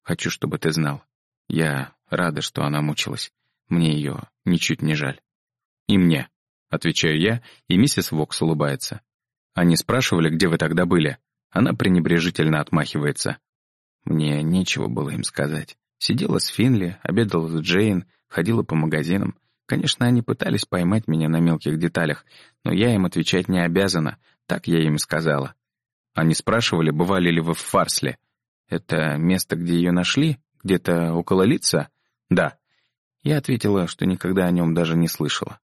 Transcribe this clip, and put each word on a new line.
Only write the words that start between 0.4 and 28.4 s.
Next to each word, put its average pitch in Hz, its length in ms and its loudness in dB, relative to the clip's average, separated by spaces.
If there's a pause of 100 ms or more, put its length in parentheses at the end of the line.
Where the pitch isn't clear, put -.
ты 82 140 -2
знал. 73 320 -4 (440)
Я 73 460 -4 (160)
рада, 80 320 -2
что - 220 -6
она 73 180 -2
мучилась. - 500 -6 (360)
Мне 82 260 2
ее 71 280 -4 (240)
ничуть 87 360 0
не 78 140 0
жаль». 71 260 -6 (680)
«И 104 100 4
мне», — 82 320 2 (400)
отвечаю 80 500 0
я, 113 240 0 (240)
и 90 100 2
миссис 107 340 2
Вокс 76 300 -4
улыбается. 73 600 -2 (520)
«Они 87 220 4
спрашивали, 87 540 0
где 82 180 2
вы 80 100 2
тогда 82 280 0
были?» 82 320 0 (340)
Она 117 220 2
пренебрежительно 85 880 2
отмахивается. 71 760 -2 (680)
Мне 76 360 0
нечего 85 460 -2
было 69 220 -4
им - 140 -6
сказать. 76 540 -6 (200)
Сидела - 420 -2
с - 80 -4
Финли, 101 560 0
обедала 92 460 0
с 82 100 -4
Джейн, 90 460 0 (240)
ходила 101 340 0
по - 100 -6
магазинам. 80 640 -2 (300)
Конечно, - 400 -2
они 120 160 4
пытались - 420 -2
поймать 92 460 0
меня 80 180 0
на 82 140 2
мелких 80 360 0
деталях, 82 480 -2 (380)
но 82 80 -2
я 110 240 2
им 95 100 2
отвечать 87 440 0
не 92 100 2
обязана, 87 580 0 (280)
так - 220 -4
я 82 140 4
им 78 140 2
и - 20 -2
сказала. 76 580 -2 (580)
«Они 80 200 2
спрашивали, 95 560 0
бывали 87 400 2
ли 82 120 2
вы 82 120 -2
в 78 60 -4
Фарсле. - 580 -2 (500)